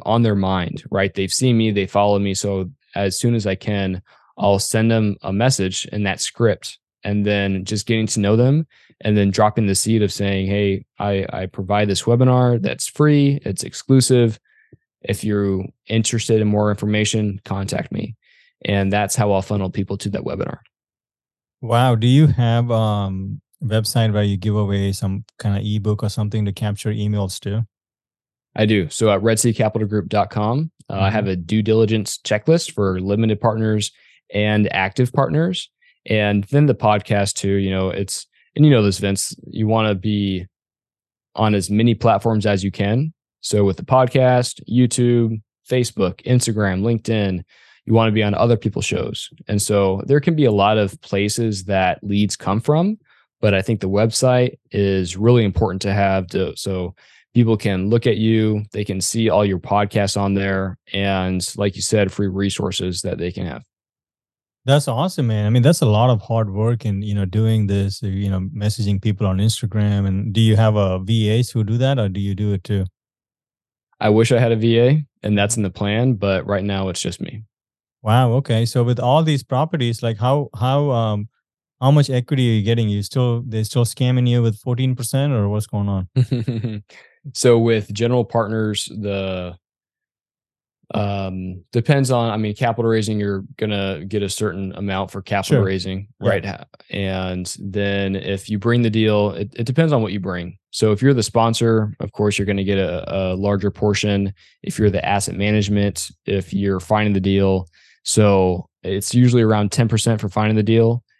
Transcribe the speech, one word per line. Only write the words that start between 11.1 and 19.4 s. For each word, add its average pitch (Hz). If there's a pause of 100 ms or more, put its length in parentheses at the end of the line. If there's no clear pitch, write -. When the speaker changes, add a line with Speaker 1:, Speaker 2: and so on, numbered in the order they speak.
Speaker 1:
I 92
provide 104
this 98
webinar 123
that's -
free, 143
it's 98
exclusive. 123 (600)
If -
you're 101 (220)
interested 113
in 107
more 104
information, 104
contact -
me." - (500)
And 98
that's 104
how 104
I'll 95